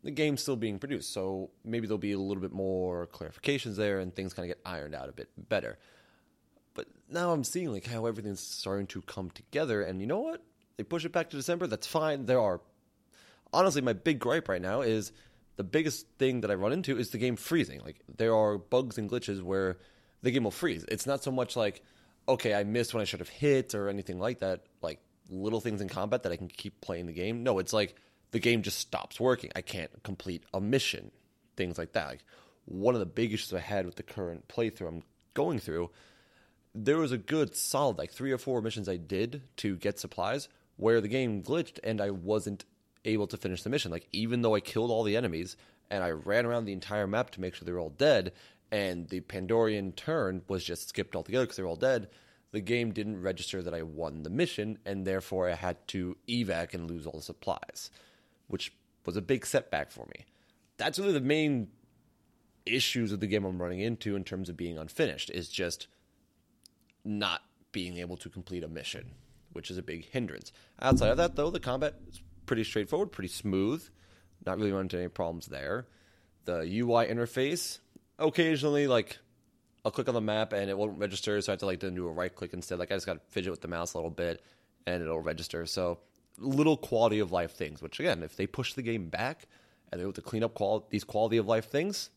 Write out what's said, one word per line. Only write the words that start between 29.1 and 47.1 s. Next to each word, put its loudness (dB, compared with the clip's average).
working. 2
I -4
can't -6
complete -6
a 0
mission, 0
things -2
like -8
that. 0
Like, -12
one 2
of 0
the 2
big 0
issues -4
I -2
had -2
with -8
the -14
current -8
playthrough -2
I'm -8
going 0
through, -4
there 2
was 2
a 0
good 0
solid, 0
like, -6
three -2
or 2
four 0
missions -2
I 0
did -2
to 0
get -2
supplies -2
where 6
the -2
game 0
glitched -2
and 0
I 0
wasn't -2
able 2
to -8
finish -4
the -2
mission. 0
Like, -6
even 0
though 6
I 4
killed 0
all 4
the 4
enemies -2
and 0
I 2
ran 2
around 0
the -4
entire -2
map 0